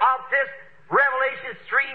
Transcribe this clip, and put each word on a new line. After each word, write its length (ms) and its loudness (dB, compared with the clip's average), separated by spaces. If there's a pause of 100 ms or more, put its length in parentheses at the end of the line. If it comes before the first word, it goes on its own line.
of 240 2
this 240 -2 (400)
Revelation 640 0 (160)
three 240 0